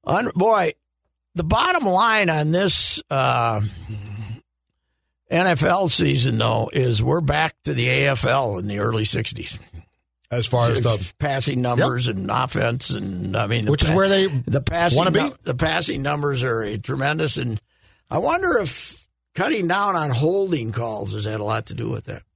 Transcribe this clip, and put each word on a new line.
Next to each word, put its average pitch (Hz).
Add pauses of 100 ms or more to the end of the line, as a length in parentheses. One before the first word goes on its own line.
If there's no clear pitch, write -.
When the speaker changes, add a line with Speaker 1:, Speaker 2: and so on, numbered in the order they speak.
Speaker 1:
Un-, 208
boy, 190 (640)
the 175
bottom 269
line 202
on 151
this, 180 (100)
uh, 123 (1700)
N 180
F 170
L 180
season, 135
though, 113
is 120
we're 139
back 151 (100)
to 151
the 120
A 135
F 135
L 120
in 95
the 104
early 110
sixties. - (760)
Speaker 2:
As 120
far 120
as 117
the 107
Speaker 1:
Passing 135
numbers 123
and 98
offense, 120
and, 98
I 107
mean, 113
the 107
Speaker 2:
Which 147
is -
Speaker 1:
pa-, 160
Speaker 2:
where 196
they 190
Speaker 1:
the 139
passing 170
Speaker 2:
wanna 180
be? 190
Speaker 1:
nu-, 294 (100)
the 147
passing 160
numbers 143
are 113
tremendous, 139
and 120 (520)
I 135
wonder 320
if - (260)
cutting 202
down 196
on 151
holding 156
calls 107
has 107
had 107
a 104
lot 110
to -
do 113
with -
that. - (120)